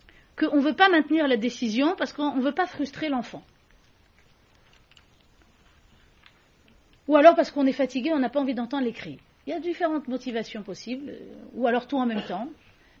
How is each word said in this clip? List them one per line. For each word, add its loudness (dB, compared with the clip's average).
qu'on 2
ne 4
veut 0
pas 6
maintenir 4
la 2
décision 0
parce -6
qu'on -4
ne 0
veut 0
pas 0
frustrer -8
l'enfant. -6
Ou 6
alors 10
parce 2
qu'on 0
est 4
fatigué, -2
on 2
n'a 0
pas -6
envie 0
d'entendre -4
les -2
cris. -14
Il -6
y -6
a -6
différentes -4
motivations -6
possibles, -12
euh, -16
ou -2
alors 0
tout -4
en 0
même -2
temps. -8